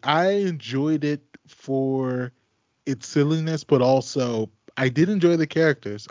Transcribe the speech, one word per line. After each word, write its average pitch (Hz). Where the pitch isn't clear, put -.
I 160
enjoyed 151
it 147
for 131
its 135
silliness, 156
but 131
also 123
I 135
did 147
enjoy 175
the 160
characters. 143